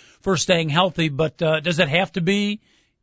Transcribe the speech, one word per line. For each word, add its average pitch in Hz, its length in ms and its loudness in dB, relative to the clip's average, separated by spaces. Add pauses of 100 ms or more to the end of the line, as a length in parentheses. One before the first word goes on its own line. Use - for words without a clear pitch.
(220)
for 196 160 0
staying 165 320 0
healthy, 165 400 0
but, 151 320 -4
uh, 156 180 2
does 156 200 -2
it 165 80 2
have 175 240 -2
to 185 100 -4
be 202 380 0 (420)